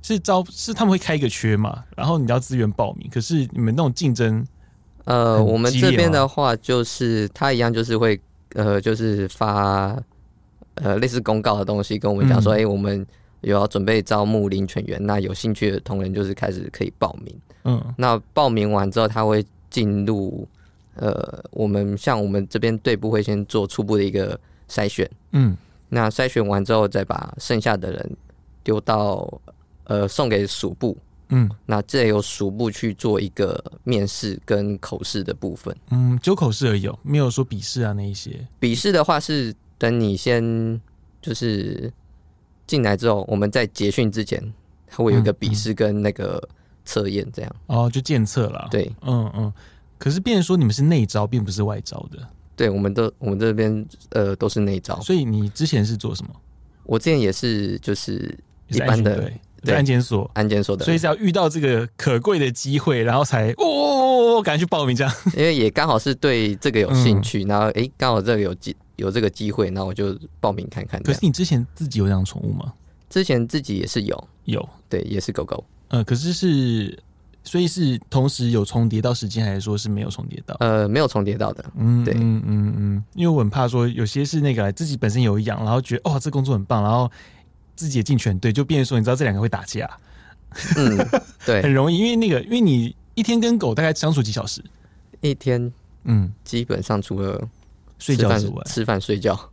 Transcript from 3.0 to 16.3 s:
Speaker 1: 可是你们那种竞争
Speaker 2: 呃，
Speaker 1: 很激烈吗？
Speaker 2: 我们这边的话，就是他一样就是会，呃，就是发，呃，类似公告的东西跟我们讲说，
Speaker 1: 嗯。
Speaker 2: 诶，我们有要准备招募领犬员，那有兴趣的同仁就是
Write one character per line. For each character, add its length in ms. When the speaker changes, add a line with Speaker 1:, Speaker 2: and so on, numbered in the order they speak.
Speaker 1:
可 80
是 320
你 80
们 140
那 80
种 100
竞 220
争 300
Speaker 2:
呃， 340
Speaker 1:
很 60
激 0
烈 20
吗？ 60
Speaker 2:
我 60
们 140
这 180
边 200
的 160
话， 300
就 280
是 440
他 240
一 60
样 140
就 100
是 160
会， 220
呃， 260
就 160
是 320
发， 680
呃， 240
类 80
似 140
公 220
告 140
的 80
东 180
西 160
跟 140
我 40
们 120
讲 120
说， 140
Speaker 1:
嗯。 20
Speaker 2:
诶， 100
我 100
们 280
有 120
要 100
准 200
备 180
招 220
募 240
领 180
犬 200
员， 180
那 160
有 120
兴 220
趣 160
的 100
同 220
仁 100
就 120
是 100